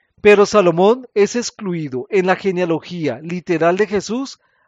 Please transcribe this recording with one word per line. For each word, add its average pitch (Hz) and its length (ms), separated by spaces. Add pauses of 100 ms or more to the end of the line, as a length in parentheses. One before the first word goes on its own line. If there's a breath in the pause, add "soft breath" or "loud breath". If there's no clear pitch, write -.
(200)
pero 208 260
Salomón 196 680
es 208 220
excluido 175 720
en 190 180
la 185 100
genealogía 170 840
literal 170 560
de 208 100
Jesús 214 540 (280)